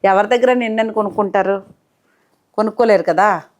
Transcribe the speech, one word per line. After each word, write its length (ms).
ఎవరి 220
దగ్గర 260
నిన్నని 400
కొనుక్కుంటారు? 680
కొనుక్కోలేరు 480
కదా. 380